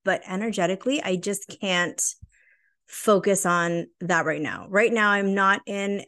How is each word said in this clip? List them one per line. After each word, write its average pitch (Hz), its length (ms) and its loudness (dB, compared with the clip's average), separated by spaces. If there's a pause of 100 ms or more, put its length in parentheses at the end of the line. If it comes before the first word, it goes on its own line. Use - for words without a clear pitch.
but 185 220 0
energetically, 196 760 -2
I 185 140 -2
just 196 440 -6
can't 180 400 0 (840)
focus 196 600 2
on 170 400 0 (140)
that 165 260 0
right 151 160 -2
now. 92 260 -8
Right 208 240 2
now, 214 180 4
I'm 196 240 2
not 196 320 2
in 202 420 -4